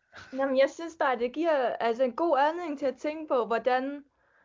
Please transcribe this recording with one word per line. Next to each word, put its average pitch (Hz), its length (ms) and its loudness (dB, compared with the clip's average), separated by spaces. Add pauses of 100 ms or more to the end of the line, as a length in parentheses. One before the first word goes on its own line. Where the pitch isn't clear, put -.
(340)
Jamen, 269 240 0
jeg 269 120 6
synes 330 300 -10
bare, 262 200 2
det 240 140 -2
giver, 294 460 0
altså, 233 240 0
en 240 120 0
god 320 240 2
anledning 302 400 0
til 285 60 -4
at 262 120 -2
tænke 311 300 -6
på, 254 180 2
hvordan 254 580 0 (420)